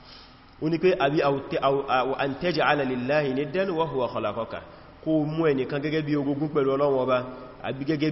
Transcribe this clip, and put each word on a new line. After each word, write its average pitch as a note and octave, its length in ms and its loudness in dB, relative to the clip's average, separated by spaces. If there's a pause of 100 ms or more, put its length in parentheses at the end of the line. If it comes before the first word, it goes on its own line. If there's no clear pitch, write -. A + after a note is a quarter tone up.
(640)
Ó D#3 80 -2
ní E3 80 0
pé, F3+ 180 4
àbí, D3 260 2
"Aw C#3 140 2 (140)
ta-, D#3+ 120 -4
aw, C#3 140 4 (120)
aw, B2+ 300 2
an C3+ 220 -2
taj'ala D3 440 2
lillahi C3 500 0
niddan D3+ 360 -2
wa E3 140 0
huwa C3+ 240 -2
khalaqaka." A2 520 -4 (440)
Kó D#3 60 -2 (140)
mú D#3 220 0
ẹnìkan C#3 360 0
gẹ́gẹ́ D#3 240 0
bí D3 100 0
orogún C#3+ 320 0
pẹ̀lú C#3 280 2
Ọlọ́run C#3 260 4
Ọba, B2+ 220 2 (380)
àbí C3 220 -6
gẹ́gẹ́ D3+ 280 0